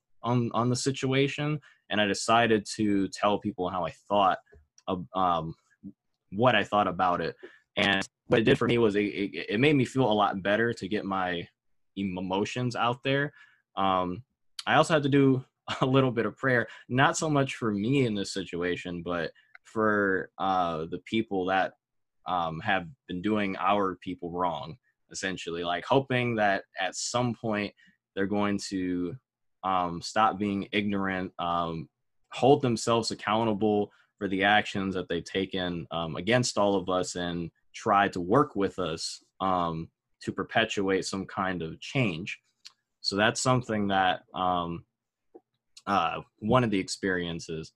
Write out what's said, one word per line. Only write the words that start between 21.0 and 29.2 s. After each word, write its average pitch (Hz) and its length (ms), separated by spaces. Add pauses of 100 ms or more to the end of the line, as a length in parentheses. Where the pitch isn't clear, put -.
people 101 420
that, 92 280 (520)
um, 82 340
have 95 260 (200)
been 90 160
doing 104 360
our 95 380
people 90 340
wrong, 82 460 (340)
essentially, 87 540
like, 85 200
hoping 123 520
that 101 280 (160)
at 92 160
some 120 380
point 104 380 (420)
they're 98 120
going 101 320 (100)
to, 90 480 (480)